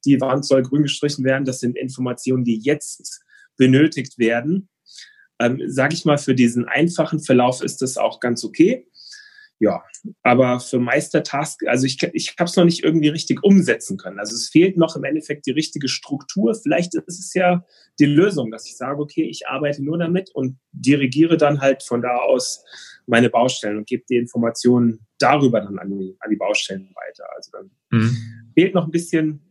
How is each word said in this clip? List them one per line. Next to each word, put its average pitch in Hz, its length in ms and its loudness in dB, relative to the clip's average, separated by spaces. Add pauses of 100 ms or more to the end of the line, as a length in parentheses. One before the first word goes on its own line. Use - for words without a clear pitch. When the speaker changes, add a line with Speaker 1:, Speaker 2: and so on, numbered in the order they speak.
Speaker 1:
die 135 160 4
Wand 135 240 -2
soll 135 180 4
grün 139 200 0
gestrichen 143 420 -4
werden, 135 200 0
das 131 140 -6
sind 123 180 -4
Informationen, 127 640 -4
die 117 160 0
jetzt - 640 -6 (340)
benötigt 135 600 2
werden. 123 500 0 (720)
Ähm, 123 280 0
sag 135 260 0
ich - 120 -6
mal, 147 120 4
für 135 180 -2
diesen 120 300 2
einfachen 156 540 0
Verlauf 127 420 2
ist - 200 -6
das 127 160 -4
auch - 220 -2
ganz 120 240 -4
okay. 180 440 0 (720)
Ja, 95 220 0 (400)
aber 123 380 4
für - 180 -6
Meistertask, 143 880 -2
also 127 220 0
ich, 131 100 -4 (160)
ich - 260 -6
hab's 175 180 -2
noch 180 80 6
nicht 170 180 2
irgendwie 156 240 2
richtig 151 360 -2
umsetzen 165 540 4
können. 95 220 -14
Also 104 160 -8
es - 140 -8
fehlt 185 280 4
noch 165 180 2
im 131 80 -8
Endeffekt 147 440 -6
die 135 40 -4
richtige 143 360 -4
Struktur. 196 680 -4
Vielleicht 180 400 -2
ist 185 260 -8
es - 140 -16
ja 180 320 2 (340)
die 147 60 6
Lösung, 147 460 2
dass - 160 -16
ich - 100 -20
sage, 139 240 -6
okay, 147 220 -4
ich - 240 -8
arbeite 143 360 -4
nur 151 140 -4
damit 170 320 -2
und 131 300 -6 (140)
dirigiere 143 640 2
dann 147 220 2
halt 135 220 2
von 120 220 -4
da 123 140 -2
aus 123 460 0 (440)
meine 117 240 4
Baustellen 113 460 0
und 107 100 -10
gebe 120 200 -6
die 123 100 0
Informationen 120 920 0 (100)
darüber 131 440 4
dann 98 180 -10
an 98 100 -10
die, 95 300 -8
an 110 100 -12
die 104 80 2
Baustellen 98 560 -4
weiter. - 320 -16 (100)
Also - 160 -18
dann 98 200 -20 (180)
Speaker 2:
Mhm. 117 640 -2
Speaker 1:
fehlt 185 220 4
noch 170 100 2
ein 156 60 -8
bisschen 160 600 -2